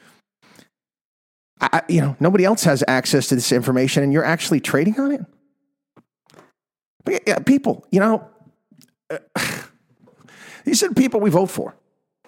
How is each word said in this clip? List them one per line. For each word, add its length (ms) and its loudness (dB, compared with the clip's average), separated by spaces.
I, 100 -2
I, 160 0
you 140 2
know, 180 -2
nobody 240 2
else 200 0
has 220 2
access 420 0
to 60 2
this 160 -2
information, 520 0
and 100 0
you're 120 2
actually 360 0
trading 400 -2
on 120 -2
it? 120 -6
But, 240 -4
yeah, 120 0
people, 520 0
you 100 2
know, 280 0
uh, 80 -10
<sighs> 100 -6
these 180 0
are 60 -2
the 60 -4
people 260 2
we 100 2
vote 160 2
for. 280 -8